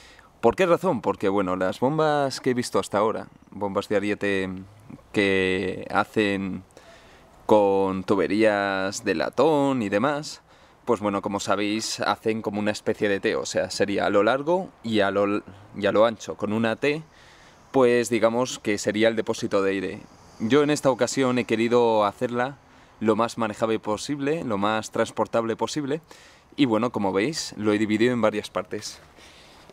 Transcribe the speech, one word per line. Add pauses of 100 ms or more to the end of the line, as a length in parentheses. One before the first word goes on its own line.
(400)
¿Por
qué
razón?
Porque,
bueno,
las
bombas
que
he
visto
hasta
ahora, (220)
bombas
de
ariete (640)
que
hacen (800)
con
tuberías
de
latón
y
demás, (460)
pues
bueno,
como
sabéis,
hacen
como
una
especie
de
T,
o
sea,
sería
a
lo
largo (140)
y
a
lo, (340)
y
a
lo
ancho,
con
una
T, (720)
pues
digamos
que
sería
el
depósito
de
aire. (380)
Yo
en
esta
ocasión
he
querido
hacerla (420)
lo
más
manejable
posible,
lo
más
transportable
posible, (520)
y
bueno,
como
veis,
lo
he
dividido
en
varias
partes. (720)